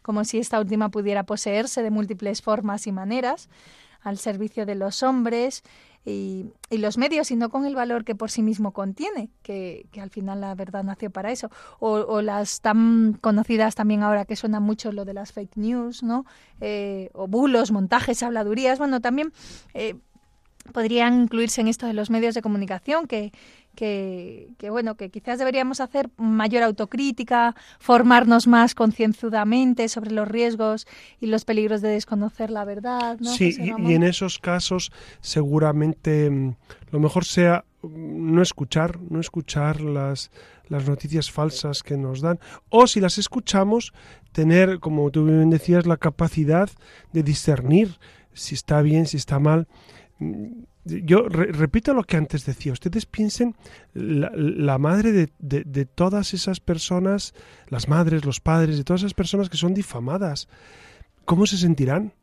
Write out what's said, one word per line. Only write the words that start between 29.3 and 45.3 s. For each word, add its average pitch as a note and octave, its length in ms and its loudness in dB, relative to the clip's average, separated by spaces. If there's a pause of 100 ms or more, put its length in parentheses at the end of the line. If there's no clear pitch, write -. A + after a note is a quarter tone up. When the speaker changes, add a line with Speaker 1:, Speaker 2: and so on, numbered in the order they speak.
Speaker 1:
sobre G#3+ 200 -8
los G#3+ 180 -2
riesgos A3 600 -2 (340)
y A3+ 60 -4
los A3 180 0
peligros G#3+ 380 0
de G#3+ 60 0
desconocer G#3+ 600 -2
la G#3 160 -6
verdad, A#3 540 -6
¿no, A#3+ 120 -6
Speaker 2:
Sí, F#3 200 2
Speaker 1:
José E3+ 120 -8
Speaker 2:
y, F3+ 60 -2
Speaker 1:
Ramón? F3+ 220 0
Speaker 2:
y - 20 6
en E3 80 6
esos F3 380 0
casos F3+ 520 -4 (300)
seguramente, D3+ 1120 2
mm, C3+ 240 -2 (340)
lo D3 100 -2
mejor D3+ 260 2
sea, F3 380 4 (200)
mm, D#3+ 500 -4
no F3 80 8
escuchar, E3+ 580 0
no E3+ 200 -6
escuchar D3+ 600 -4
las, C#3 500 -4 (360)
las C#3 220 -4
noticias C#3+ 400 -2
falsas D3+ 540 -4
que C#3+ 120 -6
nos C3+ 260 -4
dan, E3+ 180 0 (300)
o A#3 180 8
si G#3+ 120 0
las F#3 200 0
escuchamos, G#3 720 0 (380)
tener, F3 480 4
como D3 320 0
tú D#3 140 2
bien D#3+ 260 6